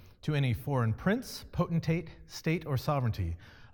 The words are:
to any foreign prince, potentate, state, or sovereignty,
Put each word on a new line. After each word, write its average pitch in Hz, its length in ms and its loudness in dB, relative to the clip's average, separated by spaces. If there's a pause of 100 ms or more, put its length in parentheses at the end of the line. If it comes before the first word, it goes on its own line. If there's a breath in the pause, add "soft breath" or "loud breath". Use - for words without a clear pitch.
(240 loud breath)
to 151 100 0
any 139 200 4
foreign 120 400 2
prince, - 580 0
potentate, 165 580 0 (160)
state, - 400 -2
or 147 100 0
sovereignty, 113 640 0 (360 loud breath)